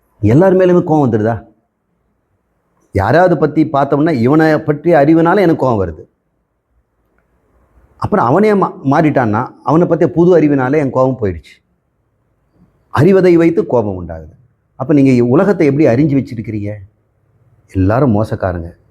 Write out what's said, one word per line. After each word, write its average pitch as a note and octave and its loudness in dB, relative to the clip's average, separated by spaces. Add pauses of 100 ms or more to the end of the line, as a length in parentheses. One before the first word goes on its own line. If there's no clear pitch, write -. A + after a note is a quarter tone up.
(220)
எல்லார் D#3 2
மேலேயுமே F3+ 2
கோவம் D3 0
வந்துடுதா? G#2+ -4 (1400)
யாராவது D3 2
பத்தி D3 0
பார்த்தோம்னா, C#3+ 0
இவனை D3+ 2
பற்றிய D#3 0
அறிவுனால E3 2
எனக்கு E3 0
கோவம் G#2 -2
வருது. D#2 -14 (1900)
அப்புறம் - -2
அவனே G3+ 2
மா-, F3+ -2
மாறிட்டான்னா, C3+ 0 (140)
அவனை D#3+ 0
பத்திய E3 0
புது F3 2
அறிவினால C#3 0
என் C#3 -2
கோபம் C3 -2
போயிடுச்சு. F2+ -8 (1300)
அறிவதை F3+ 4
வைத்து E3 2
கோபம் G2+ -4
உண்டாகுது. D#2+ -16 (380)
அப்ப C3+ -4
நீங்க C3+ 2
உலகத்தை F3 0
எப்படி C#3+ 0
அறிஞ்சு C#3 0
வச்சிருக்கிறீங்க? G#2+ -8 (1000)
எல்லாரும் G#2+ 0
மோசக்காரங்க, F#2 -6 (200)